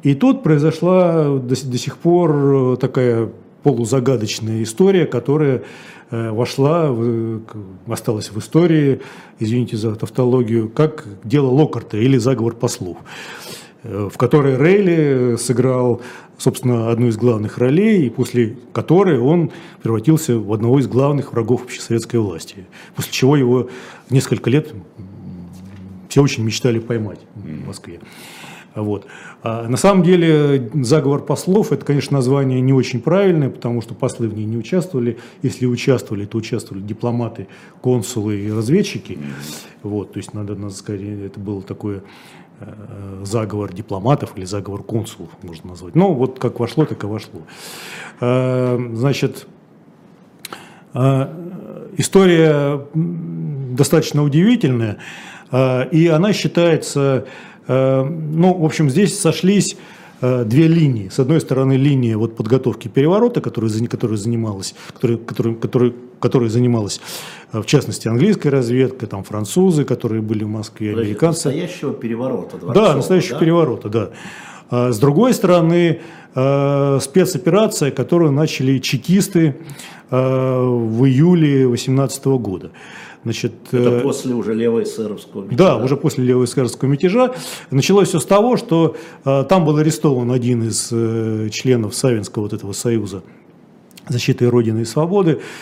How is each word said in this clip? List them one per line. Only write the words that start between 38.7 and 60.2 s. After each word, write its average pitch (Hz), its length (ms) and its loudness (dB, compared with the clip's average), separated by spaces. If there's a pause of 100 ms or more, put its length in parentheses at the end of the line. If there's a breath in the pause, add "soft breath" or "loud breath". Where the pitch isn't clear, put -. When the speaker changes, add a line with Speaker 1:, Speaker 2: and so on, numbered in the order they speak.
Speaker 2:
Мгм. 76 100 -12 (580 loud breath)
Speaker 1:
Вот. 104 320 -6
То 107 60 -8
есть, - 160 -14
надо, 104 200 -8
надо 98 200 -12
сказать, 101 260 -10
это 101 380 -12
был 98 240 -8
такой, 101 380 -10 (580 loud breath)
э, 101 640 -16
заговор 104 500 -6
дипломатов 101 640 -2
или 95 100 -12
заговор 98 380 -10
консулов, 107 460 -8 (120)
можно 87 300 -18
назвать. 87 240 -18
Но 185 180 4
вот 127 240 -2
как - 220 -4
вошло, 135 260 0
так - 180 -8
и 104 40 -8
вошло. 101 340 -10 (800 loud breath)
Э, 127 560 0 (160)
значит, 131 540 -2 (1500 loud breath)
э, 135 340 0 (680)
история, 151 840 4 (120)
м, 160 840 -6
достаточно 147 480 2
удивительная, 143 760 2 (540 loud breath)
э, 127 400 2
и 165 160 4
она 170 260 4
считается, 147 920 0 (420 loud breath)
э, 131 360 2
ну, 160 500 0
в 175 120 0
общем, 156 240 0
здесь 160 300 2
сошлись, 185 580 2 (440 loud breath)